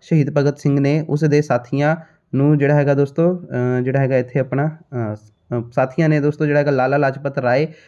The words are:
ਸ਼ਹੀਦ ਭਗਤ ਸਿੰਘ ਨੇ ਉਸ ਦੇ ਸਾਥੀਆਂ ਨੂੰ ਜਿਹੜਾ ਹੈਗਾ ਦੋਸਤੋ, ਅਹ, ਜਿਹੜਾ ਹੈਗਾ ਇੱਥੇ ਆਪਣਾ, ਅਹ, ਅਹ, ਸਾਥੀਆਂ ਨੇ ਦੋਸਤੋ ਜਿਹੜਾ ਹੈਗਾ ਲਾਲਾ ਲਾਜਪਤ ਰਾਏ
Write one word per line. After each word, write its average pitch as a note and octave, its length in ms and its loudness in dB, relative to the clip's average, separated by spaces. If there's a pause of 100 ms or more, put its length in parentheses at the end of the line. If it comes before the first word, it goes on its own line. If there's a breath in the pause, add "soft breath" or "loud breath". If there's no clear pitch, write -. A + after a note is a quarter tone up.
ਸ਼ਹੀਦ D3+ 300 0
ਭਗਤ C#3+ 280 0
ਸਿੰਘ C#3+ 220 0
ਨੇ D3 280 0
ਉਸ D3 160 -2
ਦੇ D3 180 4
ਸਾਥੀਆਂ C#3+ 540 -2 (380 loud breath)
ਨੂੰ C#3+ 240 2
ਜਿਹੜਾ C#3 160 2
ਹੈਗਾ C#3+ 200 2
ਦੋਸਤੋ, E3 420 0
ਅਹ, B2+ 460 -2
ਜਿਹੜਾ C3 160 -2
ਹੈਗਾ C3+ 180 0
ਇੱਥੇ B2 240 -2
ਆਪਣਾ, C#3+ 360 -2 (160)
ਅਹ, A2 240 -6
ਅਹ, - 460 -10 (100)
ਸਾਥੀਆਂ C3+ 360 0
ਨੇ D3+ 120 2
ਦੋਸਤੋ D3 260 -2
ਜਿਹੜਾ D3 120 2
ਹੈਗਾ C#3+ 120 0
ਲਾਲਾ C3 260 0
ਲਾਜਪਤ C#3 420 -2
ਰਾਏ B2+ 280 0 (220 loud breath)